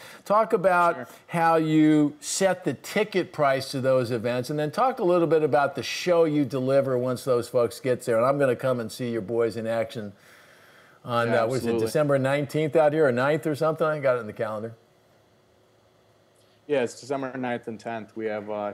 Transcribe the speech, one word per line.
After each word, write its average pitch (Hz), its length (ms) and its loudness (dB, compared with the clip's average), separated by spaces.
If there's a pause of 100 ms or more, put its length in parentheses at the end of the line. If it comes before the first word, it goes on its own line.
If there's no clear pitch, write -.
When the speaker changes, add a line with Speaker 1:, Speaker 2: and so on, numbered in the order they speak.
(240)
Speaker 1:
Talk 220 300 2
about 175 400 4
Speaker 2:
Sure. 127 120 -10 (200)
Speaker 1:
how 165 300 2
you 156 640 4
set 185 440 0
the 147 80 -2
ticket 196 580 -2
price 135 420 0
to 139 100 -4
those 127 280 2
events, 120 380 -2
and 151 100 -4
then 151 120 -2
talk 247 300 0
a 220 40 0
little 175 220 4
bit 156 160 2
about 143 320 2
the 123 80 -6
show 170 420 0
you 147 220 2
deliver 135 500 0
once 123 280 -2
those 120 220 0
folks 120 320 0
get 123 280 -2
there. 117 100 2
And 117 80 4
I'm 139 140 2
gonna 131 180 2
come 127 240 -2
and 110 100 -8
see 123 200 -6
your 117 100 -4
boys 113 380 -2
in 110 80 -6
action 110 480 -6 (880)
on, 120 240 0
Speaker 2:
Yeah, 117 140 2
Speaker 1:
uh, 113 40 2
what 127 100 -2
is 117 80 -4
it, - 20 -4
Speaker 2:
absolutely. 113 180 0
Speaker 1:
December 143 340 2
nineteenth 143 560 -2
out 151 200 4
here, 156 120 4
or 127 60 4
ninth 143 340 0
or 151 80 0
something? 156 320 0
I 156 120 -2
got 131 180 2
it 120 40 -6
in 110 60 -10
the 107 60 -12
calendar. 110 400 -6 (1900)
Speaker 2:
Yeah, 139 160 2
it's 117 160 -6
December 135 380 -6
ninth 123 320 -6
and 110 100 -10
tenth. 113 380 -10
We 110 100 -6
have, 107 240 -6
uh, 104 240 -4